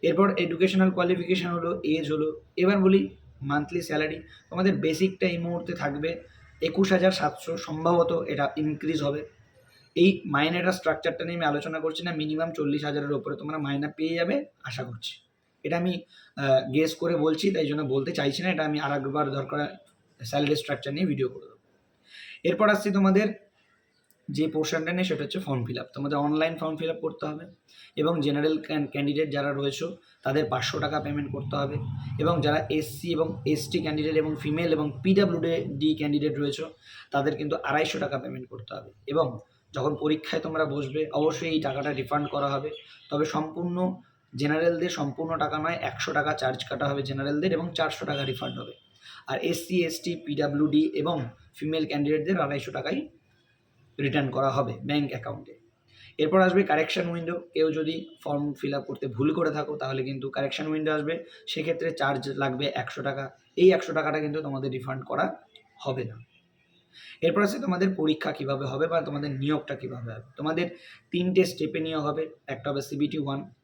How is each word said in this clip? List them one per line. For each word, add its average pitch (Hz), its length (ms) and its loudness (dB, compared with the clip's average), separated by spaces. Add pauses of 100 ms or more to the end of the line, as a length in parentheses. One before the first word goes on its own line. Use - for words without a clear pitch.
এরপর 196 260 6 (160)
এডুকেশনাল 185 480 4
কোয়ালিফিকেশন 175 640 2
হলো, 170 140 -2 (120)
এজ 156 300 0
হলো। 156 140 2 (300)
এবার 190 280 6
বলি 190 160 8 (400)
মান্থলি 147 400 -2
স্যালারি, 156 360 -2 (320)
তোমাদের 185 240 2 (100)
বেসিকটা 190 440 2
এই 170 100 0
মুহূর্তে 170 360 -4
থাকবে 147 360 -2 (520)
একুশ 165 340 4
হাজার 185 160 6
সাতশো, 160 460 -2
সম্ভবত 165 540 2 (200)
এটা 143 140 0 (120)
ইনক্রিজ 151 500 -2
হবে। 147 140 -2 (760)
এই 175 140 8 (160)
মাইনেটার 170 540 2
স্ট্রাকচারটা 170 460 0
নিয়ে 170 140 -4
আমি 160 60 0
আলোচনা 147 340 0
করছি 156 240 -4
না, 175 80 -4
মিনিমাম 156 460 -2
চল্লিশ 147 280 0
হাজারের 147 320 -2
ওপরে 143 240 -6
তোমরা 151 160 -6
মাইনে 143 400 -2
পেয়ে 160 180 -2
যাবে 170 200 0 (280)
আশা 127 200 -8
করছি। 120 300 -10 (520)
এটা 156 120 0
আমি, 180 160 0 (440)
আহ, 135 220 4 (140)
গেস 156 180 4 (100)
করে 170 140 2
বলছি, 160 300 2 (100)
তাই 160 120 2
জন্য 151 140 0
বলতে 135 300 0
চাইছি 143 320 0
না, 185 60 2
এটা 156 160 0
আমি 151 140 0
আর 143 120 0
একবার 143 400 0
দরকার 135 280 -4 (600)
স্যালারি 143 360 2
স্ট্রাকচার - 380 -4
নিয়ে 175 180 0
ভিডিও 131 220 0
করে - 160 -16
দেবো। - 120 -20 (840)
এরপর 202 300 4
আসছি 202 180 2
তোমাদের 196 360 6 (1000)
যে 147 180 0
পোর্শনটা 156 480 -2
নিয়ে, 185 140 0
সেটা 151 140 -2
হচ্ছে - 160 -6
ফর্ম 139 260 -2
ফিল 123 160 -6
আপ। - 140 -12
তোমাদের 143 220 -2
অনলাইন 156 380 2
ফর্ম 160 240 -4
ফিল 165 160 -2
আপ 165 100 -12
করতে 156 200 -4
হবে 151 180 -8 (520)
এবং 151 260 2
জেনারেল 147 340 2 (120)
ক্যান-, 151 260 0
ক্যান্ডিডেট 143 420 0
যারা 143 240 0
রয়েছে 139 260 -2 (380)
তাদের 139 280 2
পাঁচশো 131 280 -2
টাকা 147 260 -2
পেমেন্ট 143 300 -4
করতে 139 260 -6
হবে 143 140 -2 (440)
এবং 156 220 2
যারা 147 180 4 (100)
এসসি 156 380 -2 (100)
এবং 160 100 2 (180)
এসটি 156 400 0
ক্যান্ডিডেট 151 380 0
এবং 151 80 0 (100)
ফিমেল 156 360 0
এবং 151 100 0 (160)
পিডাব্লিউডি 165 840 2 (100)
ক্যান্ডিডেট 147 420 2
রয়েছে 143 220 -2 (480)
তাদের 147 280 2
কিন্তু 151 240 -2
আড়াইশো 151 360 2
টাকা - 240 -2
পেমেন্ট 127 280 -10
করতে 113 240 -14
হবে। - 140 -12 (180)
এবং 147 200 2 (460)
যখন 139 200 0 (100)
পরীক্ষায় 156 380 0
তোমরা 156 240 0
বসবে 139 360 -4 (120)
অবশ্যই 156 420 2
এই 151 120 2
টাকাটা 139 240 -2
রিফান্ড 143 380 -2
করা 139 240 0
হবে, 139 160 -2 (400)
তবে 147 160 2
সম্পূর্ণ 170 520 -2 (560)
জেনারেলদের 160 560 2
সম্পূর্ণ 160 420 -4 (120)
টাকা 151 200 -2
নয়, 165 180 0
একশো 143 320 -4
টাকা 147 200 2
চার্জ 131 260 -2 (100)
কাটা 139 200 -2
হবে 139 200 -2
জেনারেলদের 147 440 0
এবং 160 140 -2 (100)
চারশো 160 280 -2
টাকা 143 180 -2
রিফান্ড 127 380 -6
হবে। - 120 -12 (540)
আর 135 100 -4 (120)
এসসি, - 260 -2 (120)
এসটি, 165 240 -6 (140)
পিডাব্লিউডি 147 580 2 (180)
এবং 165 140 0 (420)
ফিমেল 156 320 -2
ক্যান্ডিডেটদের 147 560 2
আড়াইশো 139 260 -4
টাকাই 147 280 -2 (1000)
রিটার্ন 139 320 2
করা 135 180 2
হবে 120 240 0 (140)
ব্যাংক 143 220 2
অ্যাকাউন্টে। - 440 -10 (640)
এরপর - 240 4
আসবে 185 220 6
কারেকশন 160 460 2
উইন্ডো। 170 260 -4 (180)
কেউ 160 180 4
যদি 156 240 -2 (280)
ফর্ম 147 200 -2 (160)
ফিল 143 140 -4
আপ 139 160 -4
করতে 139 180 -8
ভুল 127 300 0
করে 165 140 2
থাকো 147 300 -4
তাহলে 131 280 -4
কিন্তু 135 160 -6 (100)
কারেকশন 139 360 -2
উইন্ডো 156 260 0
আসবে, 151 160 -2 (380)
সেক্ষেত্রে 165 380 -2 (100)
চার্জ 139 240 0 (180)
লাগবে 131 240 0 (160)
একশো 117 260 -8
টাকা। 135 160 -4 (320)
এই 180 160 10
একশো 165 220 2
টাকাটা 151 260 0
কিন্তু 151 280 -2
তোমাদের 135 240 -4
রিফান্ড 131 380 -6
করা 147 160 0 (600)
হবে 127 200 -4
না। 107 100 -10 (1040)
এরপর 170 260 4
আছে 226 180 0
তোমাদের 185 240 2 (100)
পরীক্ষা 156 320 0
কিভাবে 139 340 -4
হবে 139 220 -2
বা 165 140 2
তোমাদের 143 280 -4 (120)
নিয়োগটা 143 340 0
কিভাবে 123 400 -10
হবে। - 120 -16 (100)
তোমাদের 160 280 -2 (460)
তিনটে 180 340 4
স্টেপে 156 340 -4
নিয়োগ 160 300 -2
হবে। 156 140 -2 (240)
একটা 135 220 -6
হবে 139 120 -2
সিবিটি 147 380 -2
ওয়ান 139 200 -2 (240)